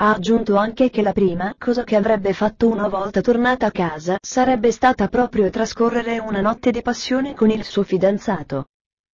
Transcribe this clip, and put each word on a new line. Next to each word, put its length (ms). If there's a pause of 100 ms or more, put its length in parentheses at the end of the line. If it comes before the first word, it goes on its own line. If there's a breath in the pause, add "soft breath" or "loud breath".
ha 140
aggiunto 420
anche 340
che 100
la 120
prima 460
cosa 240
che 140
avrebbe 360
fatto 360
una 200
volta 340
tornata 440
a 40
casa 500
sarebbe 500
stata 380
proprio 400
trascorrere 720
una 240
notte 280
di 120
passione 520
con 160
il 140
suo 200
fidanzato. 840 (480)